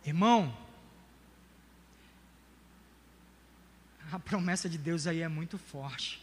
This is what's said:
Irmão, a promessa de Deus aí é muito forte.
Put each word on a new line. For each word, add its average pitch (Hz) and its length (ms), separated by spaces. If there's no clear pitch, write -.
Irmão, 170 520
a 185 60
promessa 180 500
de 165 100
Deus 160 280
aí 165 140
é 165 80
muito 160 300
forte. - 640